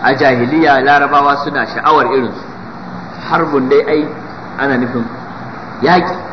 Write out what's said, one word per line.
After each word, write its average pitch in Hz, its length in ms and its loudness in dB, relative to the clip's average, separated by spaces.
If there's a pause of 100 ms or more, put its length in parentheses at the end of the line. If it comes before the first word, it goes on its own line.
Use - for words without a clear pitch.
a 127 100 2
jahiliya 135 680 4
Larabawa 143 600 4
suna 139 220 -2
sha'awar 135 460 2
irinsu. 131 320 -2 (840)
Harbun 151 400 0
dai 143 180 6
ai 156 200 0 (520)
ana 135 180 0
nufin 120 280 -2 (760)
yaƙi. 170 340 2 (180)